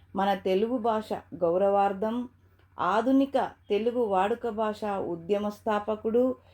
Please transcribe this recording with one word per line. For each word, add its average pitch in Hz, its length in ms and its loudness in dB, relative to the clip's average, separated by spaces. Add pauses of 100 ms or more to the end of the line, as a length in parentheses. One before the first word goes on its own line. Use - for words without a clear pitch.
(160)
మన 196 180 2
తెలుగు 202 440 0
భాష 220 360 -2 (220)
గౌరవార్థం 202 920 2 (500)
ఆధునిక 247 720 2 (180)
తెలుగు 226 300 0
వాడుక 214 480 0
భాష 214 380 -4
ఉద్యమ 196 640 -4
స్థాపకుడు 220 840 0 (180)